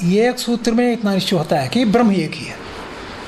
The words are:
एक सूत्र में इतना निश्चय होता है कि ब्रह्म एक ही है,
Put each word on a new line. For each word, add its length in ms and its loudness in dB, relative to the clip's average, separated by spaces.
एक 340 2
सूत्र 340 0
में 200 2
इतना 220 0
निश्चय 220 0
होता 200 0
है 120 -2
कि 160 2
ब्रह्म 280 4
एक 220 -2
ही 100 -10
है, 120 -12